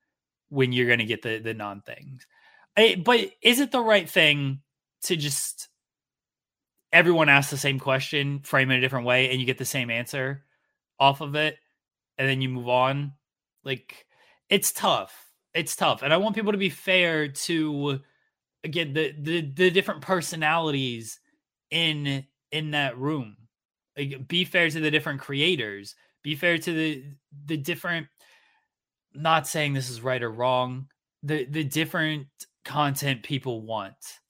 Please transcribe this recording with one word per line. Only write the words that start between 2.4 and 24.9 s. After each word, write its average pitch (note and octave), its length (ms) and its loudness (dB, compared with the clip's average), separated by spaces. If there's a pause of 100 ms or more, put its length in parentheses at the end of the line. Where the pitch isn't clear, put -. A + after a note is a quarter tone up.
Eh, G#3+ 180 6
but F#3+ 340 2 (120)
is A#3 180 6
it C#4 100 0
the B3+ 120 0
right G3+ 260 4
thing C#3+ 520 2 (420)
to - 120 -2
just, - 540 -6 (1200)
everyone E3 380 6
asks C#3 220 6
the C#3+ 80 -4
same C#3 200 0
question, C#3 640 -2
frame C3+ 300 0
it B2+ 80 4
a - 20 -2
different C3 260 -2
way, B2+ 240 2
and C3 80 -2
you B2+ 60 -4
get B2 140 -2
the C3 80 -6
same B2 240 -4
answer C3 520 -6 (560)
off C#3 220 4
of C#3+ 140 -6
it, D3+ 240 -2 (580)
and C3+ 100 0
then C3+ 140 0
you C3 80 -2
move B2 220 -6
on? C#3 420 2 (500)
Like, - 440 -10 (420)
it's G3+ 240 2
tough. - 580 -2 (220)
It's - 240 -4
tough. C#3+ 260 2
And C#3+ 120 4
I - 20 10
want G3+ 180 2
people G#3+ 180 -2
to G#3 60 0
be F#3+ 120 0
fair E3 580 2
to, C#3+ 720 -2 (600)
again, D3+ 320 -4
the, D3+ 240 0
the, D#3+ 240 -4
the D3+ 280 2
different F3 300 0
personalities D3+ 1200 -2 (500)
in, D3 540 -2 (280)
in D3+ 200 -4
that C#3 260 -2
room. C3 380 -4 (600)
Like, C#3 320 -8
be F3 160 0
fair F3 240 2
to D#3 120 -4
the D#3 100 0